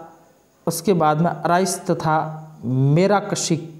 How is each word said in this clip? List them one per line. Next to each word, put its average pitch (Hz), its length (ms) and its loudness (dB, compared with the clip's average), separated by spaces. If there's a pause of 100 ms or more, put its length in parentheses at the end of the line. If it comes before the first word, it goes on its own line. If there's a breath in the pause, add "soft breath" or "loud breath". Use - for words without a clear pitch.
(680)
उसके 165 260 -2
बाद 156 280 2
में 170 100 2
अराइस 175 560 -2
तथा 156 560 -2 (220)
मेरा 143 560 2
कशी - 360 -2 (240)